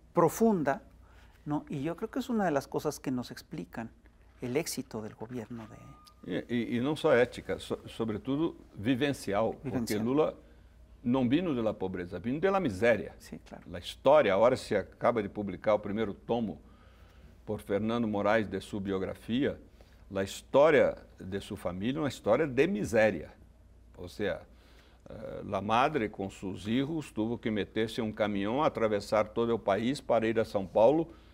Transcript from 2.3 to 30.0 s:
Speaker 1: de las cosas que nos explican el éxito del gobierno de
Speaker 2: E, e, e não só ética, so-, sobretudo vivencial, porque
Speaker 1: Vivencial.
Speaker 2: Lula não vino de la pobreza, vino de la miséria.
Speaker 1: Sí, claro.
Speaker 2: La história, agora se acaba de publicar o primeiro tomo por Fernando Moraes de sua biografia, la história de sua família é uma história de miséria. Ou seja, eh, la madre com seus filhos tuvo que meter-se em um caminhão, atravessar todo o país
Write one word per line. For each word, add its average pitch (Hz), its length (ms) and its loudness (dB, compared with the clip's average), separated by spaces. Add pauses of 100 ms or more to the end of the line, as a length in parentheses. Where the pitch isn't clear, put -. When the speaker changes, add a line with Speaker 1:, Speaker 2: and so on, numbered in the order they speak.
Speaker 1:
de 175 60 2
las 139 180 0
cosas 151 320 -4
que - 100 -6
nos 127 200 -4
explican - 600 -12 (500)
el 123 160 -4
éxito 135 460 -4
del 107 120 -12
gobierno 113 540 -10
de 113 80 -18 (480)
Speaker 2:
E, - 240 -6
e, 120 280 -2
e 113 40 0
não 143 140 -2
só 156 180 2
ética, 120 460 2
so-, - 300 -8
sobretudo 117 680 -4 (200)
vivencial, 113 800 0
porque - 160 -8
Speaker 1:
Vivencial. 110 340 -2
Speaker 2:
Lula 131 340 0 (640)
não 123 260 2
vino 160 240 2
de 123 80 -2
la 107 140 0
pobreza, 90 460 -6
vino 123 180 -4
de 190 100 2
la 196 120 2
miséria. 107 580 2
Speaker 1:
Sí, - 220 -16
claro. - 280 -18
Speaker 2:
La 87 120 -10
história, 135 520 4
agora 113 240 6
se - 200 -2
acaba 110 440 0
de 98 80 -4
publicar 101 460 0
o 104 60 2
primeiro 101 340 -4
tomo 117 460 -4 (840)
por 104 160 -6
Fernando 110 460 0
Moraes 104 420 2
de 95 120 -4
sua 107 200 -8
biografia, 98 800 -2 (520)
la 98 120 -2
história 131 720 4 (220)
de 95 220 -8
sua 104 160 -10
família 98 420 -4
é 160 40 -4
uma 139 60 -2
história 127 380 0
de 135 200 2
miséria. 110 640 0 (640)
Ou 87 120 -14
seja, 90 340 -4 (680)
eh, - 360 -12
la 98 160 -4
madre 117 480 2
com 98 220 -6
seus 98 340 -10
filhos 139 460 -2
tuvo 110 280 -4
que 120 120 -4
meter-se 110 500 -2
em 113 40 0
um 107 80 -4
caminhão, 104 500 0
atravessar 107 640 0
todo 117 260 0
o 110 40 -2
país 113 420 0